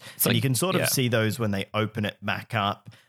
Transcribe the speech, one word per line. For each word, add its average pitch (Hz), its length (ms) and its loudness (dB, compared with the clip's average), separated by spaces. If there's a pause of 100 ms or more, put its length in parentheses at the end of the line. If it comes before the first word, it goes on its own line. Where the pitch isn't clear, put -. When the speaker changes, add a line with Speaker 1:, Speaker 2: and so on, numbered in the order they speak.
(140)
Speaker 1:
It's - 120 -2
Speaker 2:
And - 40 2
Speaker 1:
like, 120 60 4
Speaker 2:
you 110 60 2
can 131 120 2
sort 180 220 0
of - 60 2
Speaker 1:
yeah. 80 40 2
Speaker 2:
see 127 220 2
those 110 320 2
when 107 100 0
they 98 240 -2
open 107 300 -2
it - 180 -6
back 101 320 -6
up. 101 340 -2 (200)